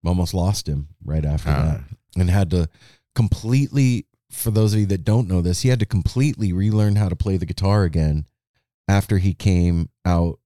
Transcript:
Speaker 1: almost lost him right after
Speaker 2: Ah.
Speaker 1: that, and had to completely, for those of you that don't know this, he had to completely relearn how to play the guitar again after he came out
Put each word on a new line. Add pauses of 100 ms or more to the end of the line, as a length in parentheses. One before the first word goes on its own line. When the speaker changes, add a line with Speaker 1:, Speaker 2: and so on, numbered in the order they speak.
Speaker 1:
almost
lost
him (160)
right
after
Speaker 2:
Ah.
Speaker 1:
that,
and
had
to (460)
completely, (240)
for
those
of
you
that
don't
know
this,
he
had
to
completely
relearn
how
to
play
the
guitar
again (600)
after
he
came (160)
out